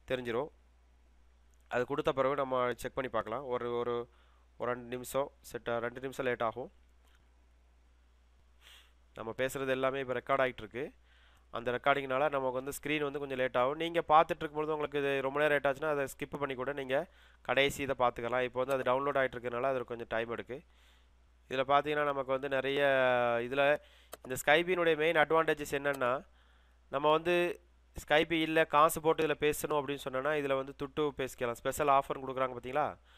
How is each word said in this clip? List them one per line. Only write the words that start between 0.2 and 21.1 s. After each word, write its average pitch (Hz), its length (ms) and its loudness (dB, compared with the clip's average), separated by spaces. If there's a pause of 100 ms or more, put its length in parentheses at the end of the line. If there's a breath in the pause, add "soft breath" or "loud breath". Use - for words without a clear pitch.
அது 120 140 0
கொடுத்த 151 260 -2
பிறகு 135 240 2
நம்ம 131 220 -2 (160)
செக் - 240 -10
பண்ணி 131 120 -4
பார்க்கலாம். 110 360 -4
ஒரு, 120 300 -4
ஒரு, 120 200 -2 (640 soft breath)
ஒரு 117 100 -4
ரெண்டு 120 200 -6
நிமிஷம் 127 400 -4 (120)
செட் - 280 -8
ஆ-, 117 100 0
ரெண்டு 120 220 -6
நிமிஷம் 135 260 -6
லேட் 120 180 0
ஆகும். 123 240 -4 (2500 loud breath)
நம்ம 110 180 -8
பேசுறது 131 380 -2
எல்லாமே 131 280 0
இப்ப 127 160 -4
ரெக்கார்ட் 135 280 0
ஆயிட்டு 123 200 -4
இருக்கு. 113 200 -10 (720 soft breath)
அந்த 120 180 -4
ரெக்கார்டிங்னால 135 580 0
நமக்கு 131 300 -2
வந்து 135 140 -8
ஸ்க்ரீன் 147 320 -2
வந்து 139 160 -6
கொஞ்சம் 135 180 -4
லேட் 127 180 0
ஆகும். 135 220 2
நீங்க 170 260 -2
பார்த்துட்டு 160 360 6
இருக்கும்பொழுது 151 320 -4
உங்களுக்கு 147 260 -4
இது 139 120 0 (100)
ரொம்ப 135 160 -2
நேரம் 147 160 4
லேட் 143 140 2
ஆச்சுன்னா, 143 240 -2
அதை 143 160 0
ஸ்கிப் - 280 -10
பண்ணி 139 200 -4
கூட 127 180 -4
நீங்க 135 220 -2 (500 soft breath)
கடைசி 139 360 4
இதை 135 140 -2
பார்த்துக்கலாம். 123 500 0
இப்போ 123 140 -4
வந்து 131 160 0
அது 127 100 -2
டவுன்லோட் 135 340 2
ஆயிட்டு 127 180 0
இருக்கறனால 120 320 -2
அது 127 160 -2
கொஞ்சம் 117 260 -10
டைம் 117 200 -2
எடுக்கு. 117 260 -8 (920 soft breath)